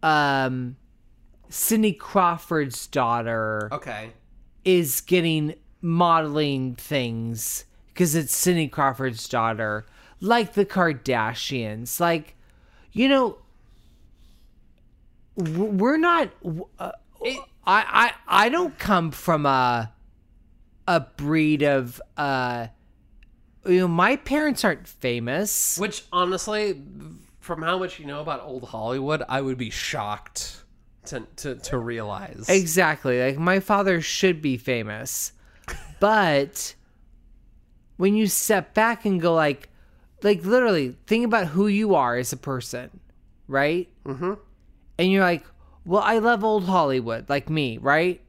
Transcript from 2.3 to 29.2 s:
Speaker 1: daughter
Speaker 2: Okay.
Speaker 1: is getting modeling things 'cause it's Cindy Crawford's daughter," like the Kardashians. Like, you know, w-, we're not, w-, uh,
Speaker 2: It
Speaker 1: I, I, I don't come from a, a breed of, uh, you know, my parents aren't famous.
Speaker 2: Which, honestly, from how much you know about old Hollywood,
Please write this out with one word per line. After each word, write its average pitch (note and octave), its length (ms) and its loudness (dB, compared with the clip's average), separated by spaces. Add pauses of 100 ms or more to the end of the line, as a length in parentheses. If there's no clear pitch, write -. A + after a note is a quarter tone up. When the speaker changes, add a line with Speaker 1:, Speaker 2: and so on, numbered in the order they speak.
Speaker 1:
daughter A2+ 840 -2
Speaker 2:
Okay. A2+ 400 -10 (520)
Speaker 1:
is F3 380 2
getting D#3+ 540 0 (260)
modeling D#3 920 2
things A#2 920 -6 (300)
'cause E3+ 180 2
it's D#3 220 -2
Cindy E3+ 320 2
Crawford's C3 600 -2
daughter," A2 580 -2 (340)
like A3 340 0
the G3+ 140 2
Kardashians. A#2+ 1300 -2
Like, E3+ 360 0 (580)
you B3 160 2
know, C4 280 2 (2000)
w-, E3+ 340 -2
we're A3+ 260 2
not, E4 320 2 (140)
w-, E3+ 240 -8 (120)
uh, F3+ 120 -8 (300)
Speaker 2:
It C4 180 -4 (260)
Speaker 1:
I, A#3 460 4 (160)
I, G3 180 4
I A#3+ 40 2
don't E4 300 -2
come F3 320 2
from D3+ 340 0
a, B2 480 2 (960)
a E3+ 140 4
breed D3+ 640 0
of, C3+ 380 0 (160)
uh, B2+ 500 -2 (1000)
you F#3 140 4
know, F#3 80 2
my F3+ 280 4
parents D4 500 -2
aren't E3 220 -2
famous. B2+ 880 -2
Speaker 2:
Which, F#3+ 340 -6
honestly, F#3 720 -2 (580)
from D#3+ 220 -8
how E3+ 160 -2
much F3+ 220 -6
you D3+ 80 -16
know C#3+ 120 -8
about D3+ 220 -6
old B2+ 220 -12
Hollywood, C3+ 680 -4